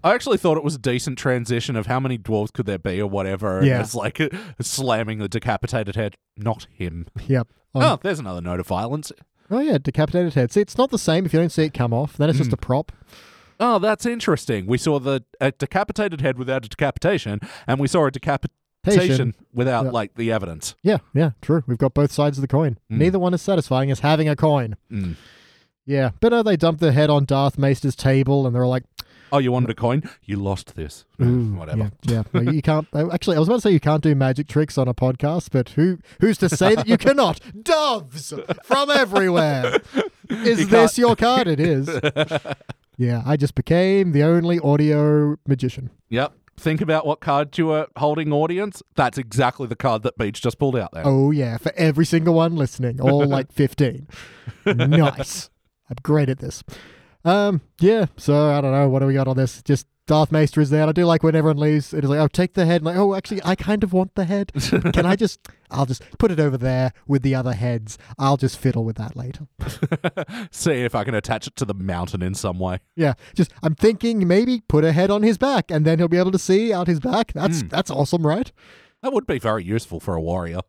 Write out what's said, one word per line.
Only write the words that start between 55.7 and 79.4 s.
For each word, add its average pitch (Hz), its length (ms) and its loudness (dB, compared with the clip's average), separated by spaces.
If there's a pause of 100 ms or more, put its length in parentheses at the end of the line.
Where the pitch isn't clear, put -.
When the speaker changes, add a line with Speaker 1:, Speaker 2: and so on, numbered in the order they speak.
Speaker 2:
I'm 123 140 -10
great 147 260 2
at 131 100 -4
this. - 240 -12 (640)
Um, 196 360 2 (180)
yeah, 202 260 4 (120)
so, 147 340 2
I 143 100 0
don't 135 100 0
know, 139 180 2
what 131 100 2
do 135 60 2
we 135 80 2
got 135 140 0
on 131 80 -2
this? 131 280 -2
Just - 240 0 (200)
Darth 156 240 4
Maester 156 300 2
is 143 100 2
there, 156 100 4
and 156 80 4
I 160 40 0
do 175 120 2
like 165 160 4
when 160 140 2
everyone 156 240 4
leaves, 151 340 0
it 151 100 -2
is 131 60 0
like, 147 100 2
"Oh, 156 80 4
take - 280 0
the 185 100 2
head," 170 120 4
and 156 80 -2
like, 170 120 -2
"Oh, 196 160 2
actually, 190 300 -6
I 185 100 0
kind 208 300 -2
of 180 100 -2
want 185 220 0
the 196 100 -2
head. 202 260 -2 (420)
Can 180 120 2
I 190 100 4
Speaker 1:
<laughs> - 20 -6
Speaker 2:
just, 220 220 -2 (300)
I'll 135 160 -2
just 127 160 -6 (160)
put 214 140 4
it 156 80 -2
over 143 180 2
there 127 360 0 (120)
with 139 160 2
the 135 140 0
other 127 180 -2
heads. 113 460 -6 (180)
I'll 139 200 2
just 131 200 -2
fiddle 120 280 0
with 113 100 -6
that 110 200 -10
later." 127 300 -12 (140)
Speaker 1:
<laughs> 175 920 -6
See - 200 -2 (100)
if 120 140 -2
I 107 80 -2
can 123 100 -4
attach 110 320 -4
it - 120 -16
to 131 80 -4
the 101 100 -6
mountain 92 480 -6
in 92 100 -4
some 90 240 -6
way. 92 220 -4 (160)
Speaker 2:
Yeah, 147 180 0 (220)
just, - 260 0
I'm 156 140 0
thinking 220 520 0
maybe 226 400 2
put 151 160 2
a 160 100 2
head 185 180 2
on 208 100 0
his 214 160 2
back, 254 320 0
and 151 160 0
then 160 140 2
he'll 170 80 2
be 170 100 2
able 185 140 2
to 185 80 0
see 208 340 2
out 175 140 -2
his 170 120 0
back. 233 340 -2
That's, 160 280 -2
Speaker 1:
Hmm. 98 60 -6
Speaker 2:
that's - 240 -4
awesome, 156 340 -2
right? 180 260 -2 (520)
Speaker 1:
That 262 100 -4
would 254 140 -2
be 147 120 -2
very 110 240 -2